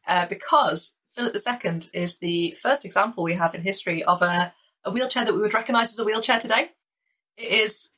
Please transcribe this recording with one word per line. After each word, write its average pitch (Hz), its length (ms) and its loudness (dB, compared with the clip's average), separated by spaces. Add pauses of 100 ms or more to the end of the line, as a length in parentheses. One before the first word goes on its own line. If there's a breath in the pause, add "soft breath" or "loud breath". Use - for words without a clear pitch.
uh, 180 180 2
because - 720 2 (160)
Philip 240 220 -4
the 202 60 -2
Second 202 540 -4
is 175 240 -2
the 170 420 0
first 277 260 0
example 196 380 0
we 170 120 0
have 170 180 0
in 165 80 -10
history 175 420 -2
of 180 200 2
a, 180 280 0 (320 soft breath)
a - 80 -4
wheelchair 247 340 0
that 214 80 2
we 180 80 2
would 208 120 2
recognise 226 380 2
as - 80 -8
a 226 40 -2
wheelchair 220 360 0
today. 240 300 0 (680)
It 226 140 -6 (100)
is, - 360 -2